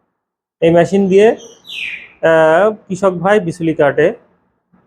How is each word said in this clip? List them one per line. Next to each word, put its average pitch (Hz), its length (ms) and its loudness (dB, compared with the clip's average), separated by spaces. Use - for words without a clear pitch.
এই 165 100 2
মেশিন 185 380 0
দিয়ে, 196 200 4
আহ, - 1500 -2
কৃষক 190 220 -2
ভাই 190 300 0
বিচুলি 165 340 -6
কাটে। 151 400 0